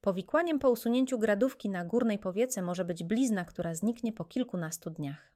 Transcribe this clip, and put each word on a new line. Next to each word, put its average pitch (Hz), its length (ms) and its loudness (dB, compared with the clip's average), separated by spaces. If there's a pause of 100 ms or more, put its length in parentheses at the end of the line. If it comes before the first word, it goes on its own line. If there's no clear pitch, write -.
powikłaniem 269 580 0
po 269 100 4
usunięciu 240 500 2
gradówki 214 500 2
na 180 160 -4
górnej 220 340 2
powiece 208 420 -2
może 175 240 -2
być 170 180 -4
blizna, 208 420 2
która 170 300 -6
zniknie 220 380 -2
po 180 120 -8
kilkunastu 180 640 -4
dniach. 151 460 -10